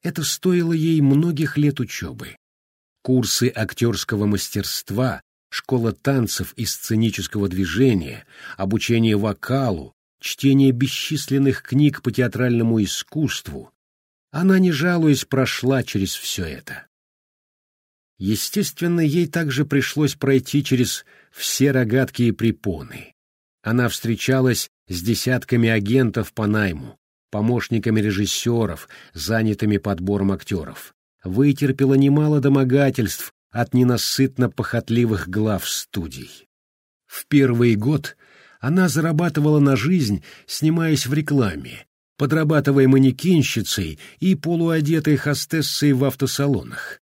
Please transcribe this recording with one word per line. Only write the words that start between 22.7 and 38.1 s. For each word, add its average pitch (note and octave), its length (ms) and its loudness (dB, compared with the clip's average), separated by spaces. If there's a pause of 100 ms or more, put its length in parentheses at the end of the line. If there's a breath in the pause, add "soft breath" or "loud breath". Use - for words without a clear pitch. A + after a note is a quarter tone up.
Она A#2+ 260 0
встречалась B2+ 800 0 (180)
с F2 140 -6
десятками A#2+ 640 0
агентов A2+ 640 0
по A2 140 -4
найму, G2+ 540 -2 (360)
помощниками A2+ 640 0
режиссёров, G#2 880 -2 (260 loud breath)
занятыми G#2 640 0
подбором G2 560 -2
актёров. E2+ 640 -8 (280)
Вытерпела C3+ 720 2
немало D3 440 4
домогательств C3+ 920 2 (180)
от A#2 220 -4
ненасытно B2 760 2
похотливых A2+ 800 -2
глав G2+ 400 -2
студий. - 800 -10 (600)
В - 200 -14
первый A#2+ 480 4
год C3+ 400 -2 (460 soft breath)